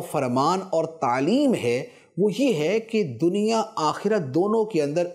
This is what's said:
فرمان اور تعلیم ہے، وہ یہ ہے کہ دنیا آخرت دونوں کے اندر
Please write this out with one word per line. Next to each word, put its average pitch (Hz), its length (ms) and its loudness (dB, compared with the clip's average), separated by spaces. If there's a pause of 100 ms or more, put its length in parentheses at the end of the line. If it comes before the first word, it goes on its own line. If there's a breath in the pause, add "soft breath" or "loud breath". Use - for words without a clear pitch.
(120)
فرمان 143 480 0 (100)
اور 160 160 0
تعلیم 165 720 2
ہے، 120 280 0 (340 loud breath)
وہ 202 120 2 (100)
یہ 262 140 2
ہے 165 260 0
کہ 208 420 -4
دنیا 208 420 2 (120)
آخرت 185 460 0
دونوں 190 440 0
کے 170 160 -2
اندر 151 340 0